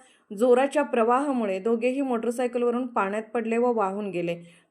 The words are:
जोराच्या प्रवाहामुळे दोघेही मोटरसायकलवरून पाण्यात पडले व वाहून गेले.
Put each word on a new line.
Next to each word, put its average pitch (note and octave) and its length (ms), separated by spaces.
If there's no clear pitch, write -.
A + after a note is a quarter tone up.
जोराच्या B3+ 460
प्रवाहामुळे A#3+ 760
दोघेही A#3 420
मोटरसायकलवरून A#3+ 840
पाण्यात G#3+ 360
पडले A3+ 340
व A#3+ 160
वाहून G3+ 360
गेले. E3+ 240